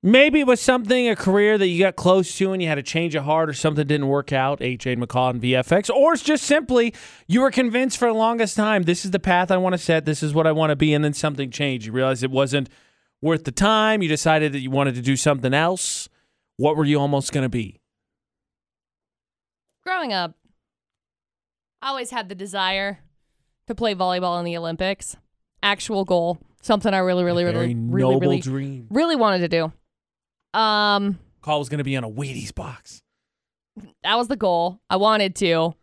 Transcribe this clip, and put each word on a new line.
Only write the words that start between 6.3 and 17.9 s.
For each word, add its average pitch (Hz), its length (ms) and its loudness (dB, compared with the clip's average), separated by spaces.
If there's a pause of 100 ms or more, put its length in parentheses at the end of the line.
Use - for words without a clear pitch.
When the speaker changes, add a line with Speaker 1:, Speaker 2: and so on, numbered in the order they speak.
Speaker 1:
simply 254 500 2 (320)
you 233 160 2
were 269 80 4
convinced 254 480 0
for 240 100 2
the 226 60 2
longest 226 420 0
time, 214 280 2
"This 175 200 0
is 196 60 -6
the 190 80 -2
path 180 320 2
I 185 80 4
wanna 185 180 0
set, 160 300 0
this 151 160 -2
is 151 100 -2
what 156 140 2
I 160 60 4
wanna 156 220 2
be," 151 200 2
and 151 100 2
then 147 80 0
something 139 380 -4
changed. 131 340 -4
You 107 80 -10
realized 131 320 0
it 131 60 -2
wasn't 135 400 0 (500)
worth 160 240 -2
the 135 80 -6
time, 214 500 2
you 165 60 -2
decided 156 460 0
that 139 60 -6
you 131 100 -6
wanted 135 240 0
to 123 80 -6
do 131 140 2
something 131 360 0
else. 170 560 -2 (480)
What 151 220 0
were 151 80 2
you 147 120 2
almost 143 360 -2
gonna 131 160 0
be? 107 280 -8 (2000)